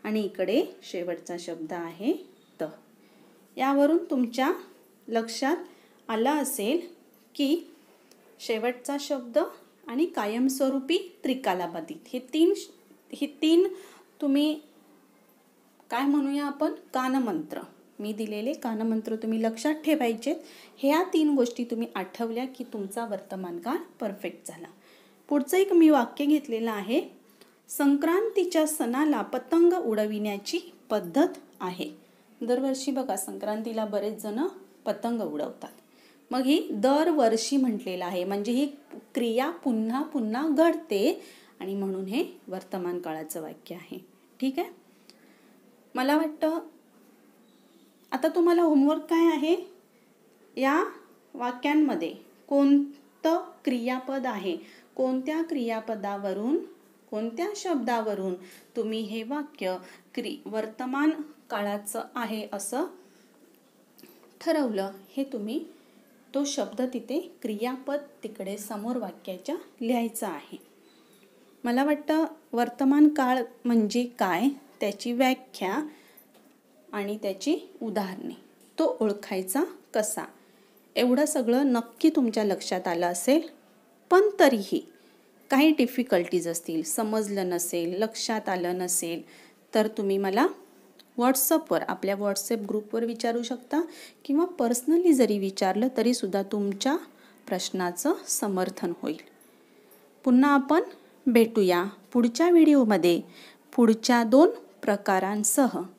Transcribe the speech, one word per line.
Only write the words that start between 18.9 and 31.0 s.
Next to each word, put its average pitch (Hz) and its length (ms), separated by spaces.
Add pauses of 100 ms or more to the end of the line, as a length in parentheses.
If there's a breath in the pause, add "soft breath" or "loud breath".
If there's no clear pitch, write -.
तुम्ही 220 280
लक्षात 226 300
ठेवायचेत. 294 640 (420 loud breath)
ह्या 302 260 (100)
तीन 302 220
गोष्टी 240 280
तुम्ही 233 320
आठवल्या 226 500
की 262 180
तुमचा 214 420
वर्तमान 190 540
काळ 233 160 (240)
परफेक्ट - 480
झाला. 165 200 (640 soft breath)
पुढचं 294 280
एक 392 160
मी 330 160
वाक्य 285 360
घेतलेलं 233 460
आहे, 214 300 (680 soft breath)
संक्रांतीच्या 320 960
सणाला 277 540
पतंग 330 520
उडविण्याची 214 840 (300)
पद्धत 208 380 (320)